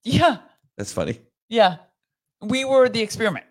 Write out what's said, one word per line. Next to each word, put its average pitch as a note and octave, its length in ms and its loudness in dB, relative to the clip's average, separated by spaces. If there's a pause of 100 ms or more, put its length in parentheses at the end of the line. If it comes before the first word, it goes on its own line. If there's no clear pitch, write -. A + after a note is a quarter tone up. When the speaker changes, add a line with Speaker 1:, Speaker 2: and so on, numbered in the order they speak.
Speaker 1:
Yeah. C#4 360 2 (380)
Speaker 2:
That's G2+ 160 -10
funny. F2 280 -4 (280)
Speaker 1:
Yeah. G3+ 280 2 (640)
We C4 240 -4
were C4 240 4
the A3+ 120 -4
experiment. G#3 500 -4